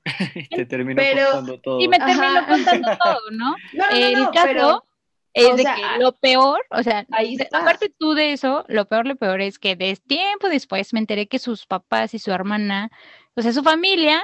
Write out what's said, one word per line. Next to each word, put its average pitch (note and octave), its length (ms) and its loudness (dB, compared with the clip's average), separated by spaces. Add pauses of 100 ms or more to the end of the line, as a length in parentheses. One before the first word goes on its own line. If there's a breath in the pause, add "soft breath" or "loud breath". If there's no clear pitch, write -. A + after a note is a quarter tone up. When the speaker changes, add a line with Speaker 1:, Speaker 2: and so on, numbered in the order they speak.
Speaker 1:
<laughs> D#3+ 440 -8
Y E4 60 -10
te - 100 -4
terminó C4 360 -4
Speaker 2:
Pero C4+ 200 0 (100)
Speaker 1:
contando B3+ 300 -6
todo. - 180 -4
Speaker 3:
Y - 80 2
me - 120 4
terminó C4+ 420 2
Speaker 2:
Ajá. C#4+ 60 -8
Speaker 3:
contando D4+ 400 2 (160)
todo, C#4 180 0 (100)
¿no? A#3 320 -4
Speaker 2:
<laughs> - 80 -20
No, F4 160 -2
no, A4 120 2
no, A#4+ 100 4
Speaker 3:
El G4+ 160 2
Speaker 2:
no, F4 60 0
Speaker 3:
caso E4 160 4
Speaker 2:
pero, C4+ 360 2 (500)
Speaker 3:
es A#3+ 180 6
Speaker 2:
o B3+ 60 2
Speaker 3:
de B3+ 60 4
Speaker 2:
sea, C4 120 0
Speaker 3:
que G#3 60 -6 (120)
Speaker 2:
a-, A#3 60 0
Speaker 3:
lo B3+ 140 4
peor, C4+ 580 2
o A#3+ 120 -2
sea, G#3 280 -2
Speaker 2:
ahí A3+ 260 -2
Speaker 3:
de-, C4 60 -4
Speaker 2:
está. D#4 180 -2
Speaker 3:
aparte E4+ 360 0
tú D#4 180 0
de D4+ 180 0
eso, C4+ 340 -2
lo G#3 200 -2
peor, A3+ 200 -2
lo C#4 80 -4
peor F#3+ 260 -2
es G3 180 -6
que F#3+ 160 -2
de F#3+ 200 -4
tiempo G4 540 -4
después G3+ 440 -4
me A3+ 60 -2
enteré G#3 280 -4
que C4 120 -4
sus A3+ 280 -8
papás A3 480 -4
y G#3 40 -10
su G#3 120 -6
hermana, G3+ 580 -4 (460 loud breath)
o A#3+ 80 -4
sea, A#3 100 0
su C#4 100 -2
familia E4 600 2